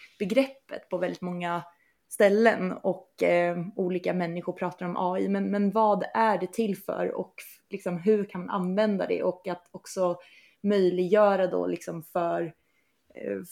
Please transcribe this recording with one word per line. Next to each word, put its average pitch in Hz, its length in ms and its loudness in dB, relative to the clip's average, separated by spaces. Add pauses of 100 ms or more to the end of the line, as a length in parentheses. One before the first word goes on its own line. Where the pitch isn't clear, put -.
(180)
begreppet 240 720 -2
på 180 80 -4
väldigt 180 220 -6
många 175 420 -6 (460)
ställen 202 640 4
och, - 500 -6
eh, 175 360 2 (180)
olika 180 380 -2
människor 175 380 -4
pratar 180 340 -6
om 175 100 -6
A 180 220 -2
I, 190 100 -2
men, 196 220 0
men 202 200 0
vad 208 340 2 (100)
är 220 240 2
det 180 140 -6
till 202 240 -2
för - 380 -4
och 185 240 -8
f-, - 320 -20
liksom, 185 280 -6
hur 202 260 2
kan 196 160 -10
man 175 100 -10
använda 190 560 0
det, 180 160 -2
och - 260 -2
att 180 220 -8
också 180 460 -4 (460)
möjliggöra 190 840 4
då 180 200 0
liksom 175 360 -6
för, 170 520 -4 (600)
eh, 101 380 -8